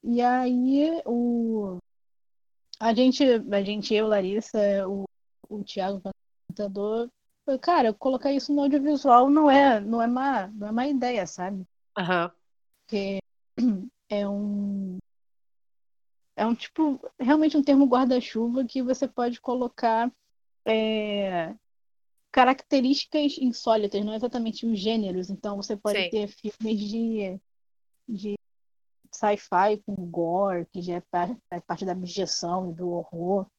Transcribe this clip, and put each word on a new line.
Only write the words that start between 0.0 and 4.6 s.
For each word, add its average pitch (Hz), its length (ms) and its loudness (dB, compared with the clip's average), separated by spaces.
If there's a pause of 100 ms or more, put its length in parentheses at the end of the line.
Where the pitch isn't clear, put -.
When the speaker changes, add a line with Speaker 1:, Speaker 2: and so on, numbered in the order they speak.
Speaker 1:
E 240 180 0
aí, 254 800 2
o, 226 720 -2 (1000)
a 220 160 2
gente, 254 300 6
a 208 380 4
gente, 208 320 -4
eu, 214 120 4
Larissa, 208 520 0 (300)